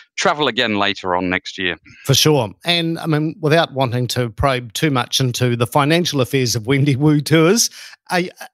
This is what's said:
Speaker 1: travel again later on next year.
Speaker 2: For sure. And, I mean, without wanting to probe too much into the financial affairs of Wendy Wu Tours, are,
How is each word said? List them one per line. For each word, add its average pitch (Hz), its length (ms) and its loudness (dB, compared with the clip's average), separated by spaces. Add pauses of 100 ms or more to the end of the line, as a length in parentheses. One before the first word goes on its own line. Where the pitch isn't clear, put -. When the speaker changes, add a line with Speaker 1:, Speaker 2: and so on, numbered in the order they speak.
(160)
Speaker 1:
travel 151 320 0
again 117 280 0
later 98 400 -2
on 90 140 0
next - 280 -4
year. 90 200 -4 (280)
Speaker 2:
For 139 80 2
sure. 131 360 2 (160)
And, 165 340 -2
I - 60 -10
mean, 156 360 -2
without 156 320 2
wanting 123 340 -2
to 123 220 -4
probe 123 440 -2
too 160 180 0
much 127 280 -2
into 123 360 0
the 117 120 0
financial 147 540 0
affairs 123 340 0
of 107 120 -6
Wendy 139 280 2
Wu 147 260 4
Tours, 165 480 2 (420)
are, 180 100 0 (320)